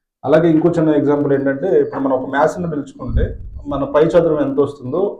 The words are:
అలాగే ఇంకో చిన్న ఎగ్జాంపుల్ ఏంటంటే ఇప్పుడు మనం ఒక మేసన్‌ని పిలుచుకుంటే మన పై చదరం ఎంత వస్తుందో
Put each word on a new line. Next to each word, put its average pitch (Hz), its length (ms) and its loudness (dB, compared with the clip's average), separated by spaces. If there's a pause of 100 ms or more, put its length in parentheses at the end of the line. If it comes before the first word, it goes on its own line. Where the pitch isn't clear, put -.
(240)
అలాగే 160 260 4
ఇంకో 160 180 4
చిన్న 160 200 0
ఎగ్జాంపుల్ 143 440 2
ఏంటంటే 143 480 0
ఇప్పుడు 139 200 -2
మనం 135 120 -2
ఒక 127 180 -4
మేసన్‌ని 156 400 -2
పిలుచుకుంటే 135 680 -4 (280)
మన 139 180 -4
పై 151 200 2
చదరం 165 360 2
ఎంత 135 200 0
వస్తుందో 139 600 -4